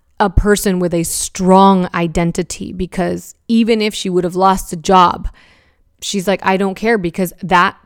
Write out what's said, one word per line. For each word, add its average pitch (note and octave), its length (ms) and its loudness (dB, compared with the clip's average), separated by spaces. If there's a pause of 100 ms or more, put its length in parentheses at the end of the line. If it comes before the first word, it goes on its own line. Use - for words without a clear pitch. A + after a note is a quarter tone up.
(180)
a G3+ 120 0
person G3 480 0
with F3 160 -2
a E3+ 80 0
strong F#3+ 920 2
identity, E3+ 800 -4
because F3 640 -6 (120)
even A3+ 360 2
if G#3 120 -2
she - 140 -8
would F3+ 160 0
have F3 120 -6
lost F#3+ 360 0
a F3+ 40 -8
job, F3+ 520 2 (760)
she's F#3 240 -6
like, F#3+ 160 0
"I F#3+ 140 0
don't F#3+ 180 -2
care, A3 240 0
because F3 340 -4 (100)
that F#3 440 2